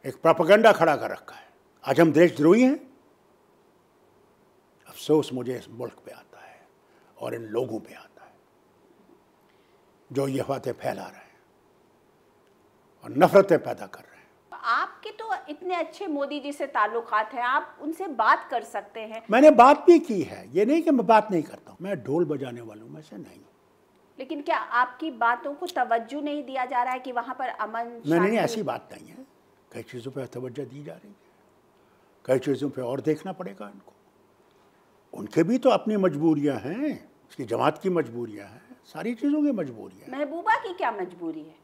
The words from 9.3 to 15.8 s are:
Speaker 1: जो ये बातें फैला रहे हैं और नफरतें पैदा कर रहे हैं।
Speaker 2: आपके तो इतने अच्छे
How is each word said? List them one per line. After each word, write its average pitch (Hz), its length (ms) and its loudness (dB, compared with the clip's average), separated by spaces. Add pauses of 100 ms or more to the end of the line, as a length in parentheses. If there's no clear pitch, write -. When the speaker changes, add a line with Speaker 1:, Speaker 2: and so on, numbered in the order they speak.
Speaker 1:
जो 139 180 -2
ये 131 220 -4
बातें 131 240 -6
फैला 98 300 -8
रहे - 160 -18
हैं - 200 -20 (1700)
और 117 120 -14
नफरतें 170 420 6
पैदा 120 260 -8
कर - 160 -20
रहे - 60 -20
हैं। - 40 -20 (540)
Speaker 2:
आपके 349 460 -4
तो 440 220 -10 (160)
इतने 359 260 -8
अच्छे 339 320 -8